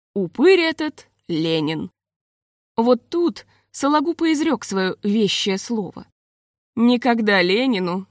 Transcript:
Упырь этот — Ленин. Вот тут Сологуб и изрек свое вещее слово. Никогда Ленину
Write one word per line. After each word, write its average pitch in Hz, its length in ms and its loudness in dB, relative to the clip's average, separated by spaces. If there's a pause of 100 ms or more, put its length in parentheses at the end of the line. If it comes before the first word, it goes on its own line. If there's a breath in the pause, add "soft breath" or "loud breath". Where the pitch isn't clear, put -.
(140)
Упырь 277 460 2
этот — 320 480 -4 (200)
Ленин. 160 640 -2 (840)
Вот 240 320 2
тут 339 380 -4 (240)
Сологуб 302 520 0
и 320 100 2
изрек 302 320 -2
свое 190 380 -2
вещее 202 560 0
слово. - 480 -8 (680)
Никогда 233 640 2
Ленину 190 720 0